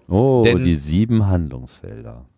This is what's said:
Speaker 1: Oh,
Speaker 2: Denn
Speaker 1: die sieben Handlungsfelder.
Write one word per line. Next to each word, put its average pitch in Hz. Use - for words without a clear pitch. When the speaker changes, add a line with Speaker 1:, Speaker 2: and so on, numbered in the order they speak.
Speaker 1:
Oh, 120
Speaker 2:
Denn 113
Speaker 1:
die 85
sieben 98
Handlungsfelder. 92